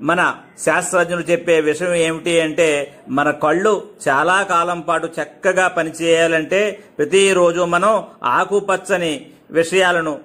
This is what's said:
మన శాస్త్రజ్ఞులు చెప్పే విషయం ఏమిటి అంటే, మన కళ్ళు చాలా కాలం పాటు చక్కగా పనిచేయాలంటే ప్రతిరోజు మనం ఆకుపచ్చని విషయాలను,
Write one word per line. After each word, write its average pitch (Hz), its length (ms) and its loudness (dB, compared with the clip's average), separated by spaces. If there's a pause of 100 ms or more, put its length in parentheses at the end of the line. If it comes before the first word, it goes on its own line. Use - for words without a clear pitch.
మన 160 340 0 (300)
శాస్త్రజ్ఞులు 175 560 0
చెప్పే 170 400 0
విషయం 151 320 -2
ఏమిటి 165 480 0
అంటే, 156 540 0 (140)
మన 143 220 0
కళ్ళు 170 580 0 (180)
చాలా 160 360 2
కాలం 175 380 -2
పాటు 160 280 -2 (120)
చక్కగా 185 460 0
పనిచేయాలంటే 165 1160 0 (140)
ప్రతిరోజు 180 640 2
మనం 180 420 2 (200)
ఆకుపచ్చని 180 1000 -2 (260)
విషయాలను, 165 720 0